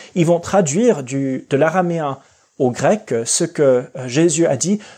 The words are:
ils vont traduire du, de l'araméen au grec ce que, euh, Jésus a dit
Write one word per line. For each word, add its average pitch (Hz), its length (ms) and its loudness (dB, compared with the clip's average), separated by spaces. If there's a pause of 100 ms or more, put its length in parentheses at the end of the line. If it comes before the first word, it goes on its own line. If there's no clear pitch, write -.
(140)
ils 170 120 2
vont 170 140 2
traduire 190 640 0
du, 135 440 -4
de 139 80 0
l'araméen 160 600 0 (400)
au 127 120 2
grec 151 440 0 (100)
ce - 200 -2
que, 165 180 -2
euh, 131 460 2
Jésus 160 380 2
a 143 100 0
dit 202 220 -2 (200)